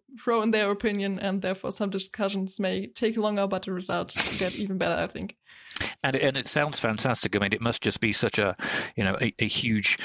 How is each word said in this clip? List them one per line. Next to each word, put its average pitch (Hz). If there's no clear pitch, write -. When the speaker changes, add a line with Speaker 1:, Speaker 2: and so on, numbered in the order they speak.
Speaker 1:
throw 226
in 226
their 214
opinion, 202
and 190
therefore 185
some 202
discussions 196
may 190
take 226
longer, 208
but 185
the 190
results 180
get 185
even 190
better, 170
I 175
think. -
Speaker 2:
And, 135
and 135
it 127
sounds 147
fantastic. 113
I 101
mean, 98
it -
must 117
just -
be 107
such -
a, 98
you 113
know, 98
a, 117
a 110
huge 110